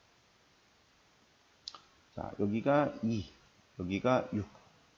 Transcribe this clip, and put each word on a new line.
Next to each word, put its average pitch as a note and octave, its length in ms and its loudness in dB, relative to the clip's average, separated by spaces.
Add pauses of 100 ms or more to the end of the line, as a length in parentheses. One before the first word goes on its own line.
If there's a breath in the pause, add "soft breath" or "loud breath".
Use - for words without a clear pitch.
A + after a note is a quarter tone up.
(2250)
자, - 260 -8
여기가 C3+ 520 2 (120)
이, A2+ 260 -2 (480)
여기가 G2 560 2
육. G#2 120 -2 (520)